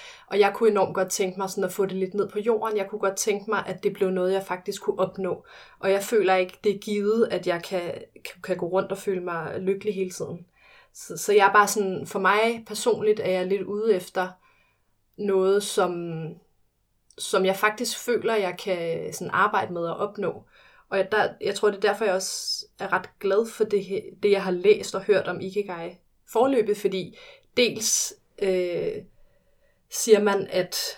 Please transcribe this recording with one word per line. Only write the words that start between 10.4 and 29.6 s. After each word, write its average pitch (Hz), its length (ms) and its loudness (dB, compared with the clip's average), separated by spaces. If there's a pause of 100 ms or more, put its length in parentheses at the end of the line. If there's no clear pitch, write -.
Så, - 240 -14
så - 160 0
jeg 202 160 8
er 185 40 4
bare 202 160 8
sådan, 190 380 -2
for - 120 -6
mig 220 480 2
personligt 214 540 0
er 185 100 -2
jeg 185 160 0
lidt 190 160 -2
ude 208 320 0
efter 185 340 -2 (880)
noget, 196 460 2
som, 170 600 -2 (960)
som 190 260 0
jeg 190 120 2
faktisk 214 420 0
føler, 226 360 0
jeg 185 240 -2
kan 165 540 -4
sådan - 200 -8
arbejde 196 400 2
med 170 140 -4
at 165 100 -6
opnå. 202 460 -4 (460)
Og 196 100 0
jeg, 190 140 0
der, 208 160 2 (120)
jeg 202 140 -2
tror, 208 160 2
det 202 60 -4
er 190 40 -14
derfor, 202 240 2
jeg 190 100 2
også - 520 -6 (120)
er 190 140 -4
ret 180 180 -2 (100)
glad 202 300 2
for - 140 -2
det 208 160 0
he-, 190 420 -8
det, 202 80 4
jeg 190 140 4
har 185 60 -2
læst 190 440 4
og 190 80 -4
hørt 190 260 2
om 185 120 -6
Ikigai 190 580 -6 (340)
forløbet, 233 440 4
fordi 185 400 -4 (400)
dels, - 580 2 (280)
øh, 180 500 0 (1000)